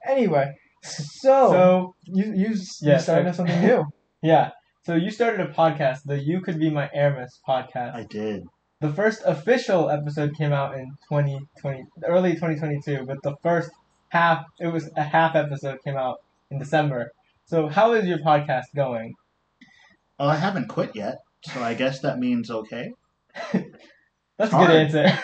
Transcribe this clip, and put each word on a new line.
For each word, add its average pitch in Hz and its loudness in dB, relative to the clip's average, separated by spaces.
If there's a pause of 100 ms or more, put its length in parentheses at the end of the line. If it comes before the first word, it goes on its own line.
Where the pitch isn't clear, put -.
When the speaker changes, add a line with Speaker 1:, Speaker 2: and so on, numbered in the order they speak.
Speaker 1:
Anyway, 160 2 (300)
so, 262 4
Speaker 2:
So, 185 4 (100)
Speaker 1:
you, 196 -2
you, 196 0
s-, - -8
you 147 4
Speaker 2:
yes, 160 4
Speaker 1:
started 175 2
Speaker 2:
I 180 -2
Speaker 1:
something 170 -2
new. 208 4
Speaker 2:
<laughs> - -16 (260)
Yeah. 156 4 (340)
So 170 -2
you 180 0
started 226 0
a 147 -6
podcast, 147 2
the 143 -4
You 160 -2
Could 180 -6
Be 160 0
My 147 -4
Aramis 139 -2
podcast. 123 -4
Speaker 3:
I 110 -12
did. 104 -6 (380)
Speaker 2:
The 147 -2
first 214 0
official 185 2
episode 147 -4
came 147 -2
out 139 -2
in 135 -14 (120)
twenty 143 -2 (200)
twenty, 135 -8 (200)
early 175 2
twenty 160 -2
twenty-two, 143 -4
but 139 -8
the 139 -6
first 170 0 (400)
half, 170 0 (140)
it 175 -4
was 165 -4
a 151 -2
half 165 2
episode 143 -4
came 139 -6
out 135 -4 (320)
in 143 -8
December. 139 -2 (340)
So 160 0
how 208 4
is 214 2
your 175 -2
podcast 147 0 (100)
going? 123 -4 (1040)
Speaker 3:
Oh, 143 0
I 151 4
haven't 175 -2
quit 190 -6
yet, 107 -8 (260)
so 131 -10
I 117 -2
guess 131 -2
that 123 -2
means 123 -2
okay. 117 -8 (240)
Speaker 2:
<laughs> - -20 (200)
That's - -
Speaker 3:
It's - -6
Speaker 2:
a - 2
good 175 8
Speaker 3:
hard. 165 6
Speaker 2:
answer. 147 4